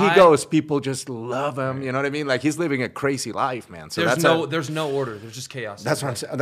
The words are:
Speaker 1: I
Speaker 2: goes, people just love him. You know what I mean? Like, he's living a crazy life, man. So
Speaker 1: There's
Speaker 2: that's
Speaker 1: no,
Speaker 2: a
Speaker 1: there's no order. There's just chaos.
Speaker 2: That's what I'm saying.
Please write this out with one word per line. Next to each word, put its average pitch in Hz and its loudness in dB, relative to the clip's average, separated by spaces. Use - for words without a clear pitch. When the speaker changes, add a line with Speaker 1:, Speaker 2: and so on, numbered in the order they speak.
Speaker 1:
I 165 4
Speaker 2:
goes, 165 8
people 151 0
just 131 -6
love 127 -4
him. 131 -4
You 131 -4
know 131 -2
what 139 0
I 139 -2
mean? 147 -4
Like, 127 0
he's 143 0
living 147 0
a 107 -2
crazy 135 -2
life, 120 -4
man. 82 -16
So - -4
Speaker 1:
There's - 2
Speaker 2:
that's 165 2
Speaker 1:
no, 165 4
Speaker 2:
a - -4
Speaker 1:
there's 151 -4
no 156 -4
order. 127 -2
There's 110 -16
just 127 -12
chaos. 107 -10
Speaker 2:
That's 143 0
what 139 -4
I'm 120 -6
saying. 147 -4